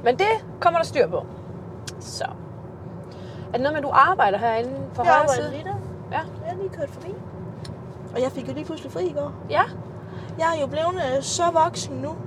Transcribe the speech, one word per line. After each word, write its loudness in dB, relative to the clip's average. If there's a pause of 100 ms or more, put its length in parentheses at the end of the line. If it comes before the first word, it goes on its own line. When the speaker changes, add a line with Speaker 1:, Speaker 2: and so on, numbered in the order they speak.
Speaker 1:
Men 6
det 6 (320)
kommer 6
der 2
styr 4
på. -2 (720)
Så. -8 (1200)
Er -10
det 0
noget 2
med, 0
du -2
arbejder 8
herinde 2 (240)
på -2
Speaker 2:
Jeg 8
Speaker 1:
højre 8
Speaker 2:
arbejder 4
Speaker 1:
side? -4
Speaker 2:
lige -8
der. -4 (360)
Speaker 1:
Ja. 0 (260)
Speaker 2:
Jeg -4
er -6
lige -4
kørt -6
forbi. -12 (1040)
Og 0
jeg 2
fik -8
jo -6
lige -6
pludselig -8
fri -2
i -2
går. -2 (180)
Speaker 1:
Ja. 4 (760)
Speaker 2:
Jeg 4
er 0
jo 0
blevet, 0 (220)
øh, 0
så 0 (100)
voksen 2
nu. -4 (120)